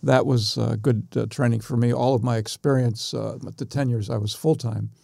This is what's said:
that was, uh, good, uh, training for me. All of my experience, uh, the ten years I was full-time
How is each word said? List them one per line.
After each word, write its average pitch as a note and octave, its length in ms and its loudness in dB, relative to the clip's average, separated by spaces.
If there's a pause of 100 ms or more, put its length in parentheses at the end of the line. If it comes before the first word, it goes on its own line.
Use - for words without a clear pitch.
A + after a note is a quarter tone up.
that C3 220 4
was, A#2+ 320 2
uh, A2+ 220 0
good, A2 260 2 (100)
uh, A#2 120 0
training A#2 320 0
for B2 160 -4
me. A#2+ 160 2
All B2+ 220 2
of A2+ 80 2
my A#2+ 140 0
experience, A#2+ 760 0
uh, A2 240 -6 (180)
the C3+ 80 -6
ten C#3 240 -2
years A2+ 220 -2
I A#2 80 -2
was G#2 140 -2
full-time A2+ 580 -2 (140)